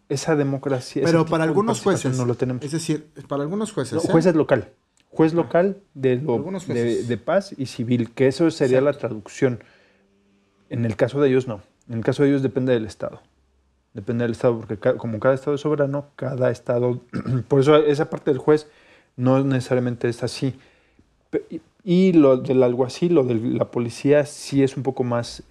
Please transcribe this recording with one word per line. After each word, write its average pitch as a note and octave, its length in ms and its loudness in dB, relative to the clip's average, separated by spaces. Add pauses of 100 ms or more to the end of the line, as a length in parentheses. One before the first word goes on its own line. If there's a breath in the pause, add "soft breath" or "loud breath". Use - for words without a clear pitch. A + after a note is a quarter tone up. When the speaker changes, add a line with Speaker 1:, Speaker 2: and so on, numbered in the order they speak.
Speaker 1:
esa D3+ 260 -2
democracia, C#3 640 -2
ese E3 100 2
Speaker 2:
Pero E3 120 4
Speaker 1:
tipo E3 80 -4
Speaker 2:
para D#3+ 140 0
Speaker 1:
de D#3+ 40 0
Speaker 2:
algunos G3+ 300 0
Speaker 1:
participación D3 340 -2
Speaker 2:
jueces, B2+ 60 -2
Speaker 1:
no B2 60 0
lo A#2+ 100 0
tenemos. B2+ 280 -4
Speaker 2:
es C#3 80 -8
decir, D#3 360 -4 (200)
para C#3+ 160 -4
algunos G3+ 280 -6
jueces, B2+ 220 -6
Speaker 1:
No, E3 160 -2
Speaker 2:
¿eh? - 20 -2
Speaker 1:
jueces E3+ 240 4
local. C3+ 340 2 (400)
Juez D#3+ 240 2
Speaker 2:
Ah. - 40 -2
Speaker 1:
local E3+ 400 0 (160)
de C3 240 0
lo, B2 180 -2
Speaker 2:
Algunos E3 320 -6
Speaker 1:
de, B2+ 60 -4
Speaker 2:
jueces. A#2 340 -2
Speaker 1:
de A#2 100 -2
paz F#3 400 -2
y C#3 100 -6
civil, A#2+ 440 -2
que C3 160 2
eso D#3+ 240 2
sería C3 300 2
la C#3+ 100 2
Speaker 2:
Exacto. C#3+ 180 -6
Speaker 1:
traducción. A#2 540 -4 (1040 soft breath)
En A#2 160 -4
el A2 100 -2
caso C3+ 260 -2
de C#3+ 80 4
ellos, B2+ 180 2
no. G#2 140 -10 (280)
En A#2+ 100 -8
el G#2+ 40 -8
caso C#3 200 0
de C#3 60 4
ellos C#3 120 2
depende C3 320 0
del A2 120 -2
estado. - 360 -12 (720)
Depende A#2 320 -4
del A#2 80 -2
estado, A#2+ 240 2
porque A2 200 -8
ca-, B2 200 0
como A2 240 -6
cada C3 140 4
estado C#3+ 200 -2
es C#3 60 -6
soberano, C#3+ 460 -2 (100)
cada B2+ 340 -2
estado B2 480 -2 (140)
<clears throat> B2 340 -4
por C#3 140 4
eso D3 160 8
esa D3+ 320 2
parte - 220 -6
del C3 80 0
juez D3+ 280 2 (480 soft breath)
no C3 280 2
necesariamente B2 680 -2
es A#2 140 -6
así. C3 300 -4 (760 soft breath)
Pe-, - 200 -6
y, - 120 -12 (220)
y F#3 300 4
lo C#3+ 240 8
del C3 260 0
alguacil, B2 520 2
lo C#3+ 80 6
de B2 120 0
la A#2 360 -2
policía, C#3 540 0
sí - 380 -4
es C3 120 0
un C3+ 80 -8
poco B2+ 220 -2
más, A#2+ 460 -4